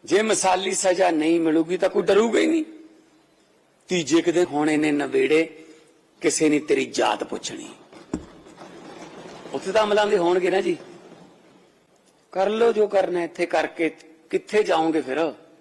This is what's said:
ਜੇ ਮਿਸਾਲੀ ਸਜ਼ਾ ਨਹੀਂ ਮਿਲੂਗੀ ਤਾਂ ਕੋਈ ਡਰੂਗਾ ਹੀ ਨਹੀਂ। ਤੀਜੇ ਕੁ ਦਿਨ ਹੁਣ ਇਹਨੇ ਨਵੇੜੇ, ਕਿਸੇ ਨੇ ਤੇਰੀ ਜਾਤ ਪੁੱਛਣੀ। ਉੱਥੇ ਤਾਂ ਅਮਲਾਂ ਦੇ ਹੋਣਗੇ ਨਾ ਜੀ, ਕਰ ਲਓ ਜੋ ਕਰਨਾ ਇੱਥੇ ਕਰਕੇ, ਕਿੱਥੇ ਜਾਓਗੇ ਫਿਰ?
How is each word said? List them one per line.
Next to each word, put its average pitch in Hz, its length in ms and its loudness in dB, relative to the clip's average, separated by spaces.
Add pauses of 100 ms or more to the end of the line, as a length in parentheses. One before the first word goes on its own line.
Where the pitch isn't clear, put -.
ਜੇ 196 180 2
ਮਿਸਾਲੀ 190 520 0
ਸਜ਼ਾ 185 360 2
ਨਹੀਂ 165 300 2
ਮਿਲੂਗੀ 160 360 0
ਤਾਂ 185 120 0
ਕੋਈ 202 140 0
ਡਰੂਗਾ 208 380 4
ਹੀ 320 60 2
ਨਹੀਂ। 320 180 0 (1200)
ਤੀਜੇ 165 340 0
ਕੁ 165 100 0
ਦਿਨ 175 120 2
ਹੁਣ 151 260 -2
ਇਹਨੇ 151 220 0
ਨਵੇੜੇ, 143 720 0 (560)
ਕਿਸੇ 156 280 0
ਨੇ 147 100 2
ਤੇਰੀ - 260 0
ਜਾਤ 113 400 -2
ਪੁੱਛਣੀ। - 440 -12 (1800)
ਉੱਥੇ 175 200 -6
ਤਾਂ 214 100 4
ਅਮਲਾਂ 208 240 2
ਦੇ 208 120 2
ਹੋਣਗੇ 175 320 2
ਨਾ 190 100 2
ਜੀ, 175 160 -2 (1600)
ਕਰ 190 160 0
ਲਓ 226 240 2
ਜੋ 208 140 2
ਕਰਨਾ 180 380 0
ਇੱਥੇ 170 220 -4
ਕਰਕੇ, 160 440 -2 (400)
ਕਿੱਥੇ 208 320 0
ਜਾਓਗੇ 160 380 0
ਫਿਰ? 135 320 -4 (280)